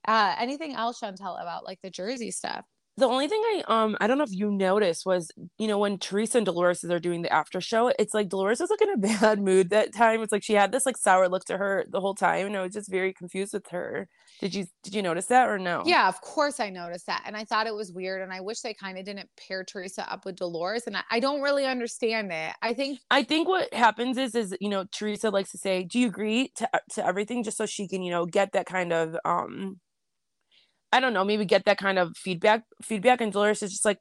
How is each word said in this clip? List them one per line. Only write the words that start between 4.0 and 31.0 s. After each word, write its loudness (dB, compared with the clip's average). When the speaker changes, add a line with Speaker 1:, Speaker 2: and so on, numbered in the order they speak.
Speaker 2:
I 4
don't 2
know 2
if -6
you -2
noticed 2
was, 0
you -2
know, 0
when 0
Teresa 0
and 2
Dolores 2
are 0
doing -2
the 0
after 0
show, 2
it's 0
like 0
Dolores 0
was, -2
like, 2
in 4
a 0
<laughs> 2
bad 6
mood 6
that 4
time. 4
It's -6
like 0
she 0
had 6
this, 0
like, 0
sour 6
look -2
to -4
her 0
the -2
whole -2
time, 0
and -6
I -4
was -6
just -10
very -2
confused -8
with -8
her. -6
Did -4
you, -4
did -14
you -2
notice -2
that 4
or -2
no? 0
Speaker 1:
Yeah, 4
of -4
course -2
I -4
noticed -12
that, -4
and -10
I -8
thought 0
it -6
was -10
weird, -6
and -10
I -10
wish -8
they -8
kinda -10
didn't -12
pair -10
Teresa -10
up -10
with -8
Dolores, -4
and -6
I, -4
I 2
don't -2
really 2
understand -2
it. -6
I 0
think -4
Speaker 2:
I 6
think 0
what 0
happens 2
is, -2
is, -2
you -2
know, -2
Teresa -4
likes 0
to -14
say, 0
"Do -2
you 4
agree 0
to, -4
to -2
everything?" 0
just -6
so -2
she -6
can, -6
you -4
know, 0
get 0
that 0
kind -2
of, 0
um, -4
I 6